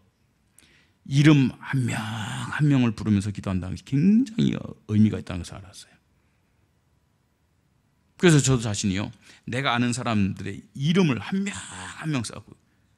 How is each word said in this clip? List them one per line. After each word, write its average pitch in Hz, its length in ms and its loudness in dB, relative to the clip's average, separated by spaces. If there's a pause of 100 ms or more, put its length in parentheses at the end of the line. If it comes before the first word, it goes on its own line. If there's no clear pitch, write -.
(1080)
이름 143 520 6
한 131 260 -4
명, 113 160 -4
한 117 680 -4
명을 123 260 2
부르면서 101 360 0
기도한다는 92 460 -6
게 - 80 -16
굉장히 175 720 2 (320)
의미가 104 300 4
있다는 90 240 -8
것을 - 140 -14
알았어요. - 360 -20 (2250)
그래서 160 240 6
저도 131 220 0
자신이요, 104 500 -2 (320)
내가 127 300 -4
아는 120 180 0
사람들의 104 680 -4 (120)
이름을 151 440 2
한 196 260 -6
명, 196 100 -8
한 - 560 -12
명 127 140 -4
써갖고 - 320 -16 (420)